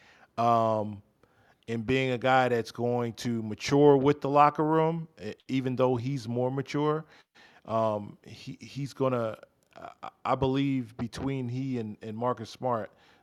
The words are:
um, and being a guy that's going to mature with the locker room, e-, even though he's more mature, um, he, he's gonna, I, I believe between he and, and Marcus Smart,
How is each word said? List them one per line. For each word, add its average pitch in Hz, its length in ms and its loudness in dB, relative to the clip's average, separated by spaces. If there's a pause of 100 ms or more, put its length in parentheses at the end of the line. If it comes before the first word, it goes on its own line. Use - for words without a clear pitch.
(360)
um, 110 680 2 (640)
and 117 180 -4
being 131 240 2
a 123 80 -2
guy 131 300 4
that's 117 220 0
going 120 440 -2
to 117 280 -4
mature 143 540 6
with 143 240 2
the 135 80 -4
locker 147 360 4
room, 160 440 0 (160)
e-, 104 80 -8 (160)
even 127 280 -2
though 127 200 2
he's 120 320 -4
more 123 220 -2
mature, 147 540 -2 (640)
um, 107 600 -2
he, - 340 -16
he's 131 320 -10
gonna, 123 460 -2 (380)
I, - 340 -16 (140)
I 127 100 0
believe 131 640 0
between 131 520 -6
he 127 300 -6
and, 107 240 -8
and 110 140 -10
Marcus 117 340 -4
Smart, 120 400 -4 (320)